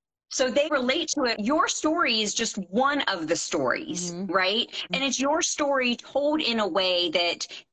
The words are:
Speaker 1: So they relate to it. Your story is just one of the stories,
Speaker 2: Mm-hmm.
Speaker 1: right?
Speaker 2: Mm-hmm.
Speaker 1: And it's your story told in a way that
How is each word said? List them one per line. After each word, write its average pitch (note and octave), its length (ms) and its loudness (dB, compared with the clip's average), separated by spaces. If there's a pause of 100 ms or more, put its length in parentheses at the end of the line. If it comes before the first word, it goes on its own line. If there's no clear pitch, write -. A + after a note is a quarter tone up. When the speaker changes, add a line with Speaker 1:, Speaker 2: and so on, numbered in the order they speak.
(320)
Speaker 1:
So B3+ 180 2
they C#4+ 220 2
relate C#4 440 0
to D4 100 -2
it. A3+ 140 0
Your D4+ 280 2
story D#4 540 0
is G3+ 140 -2
just A3+ 220 -2 (120)
one C4+ 320 2
of E3+ 260 -2
the E3 80 2
stories, F3 800 -2
Speaker 2:
Mm-hmm. F3+ 180 -6
Speaker 1:
right? F#3+ 360 2
Speaker 2:
Mm-hmm. - 280 -10
Speaker 1:
And C4 80 0
it's C4 160 0
your D4 220 2
story C#4 540 0
told D4 460 0
in A#3 180 0
a G#3+ 80 2
way F3+ 440 2
that F3 360 0 (260)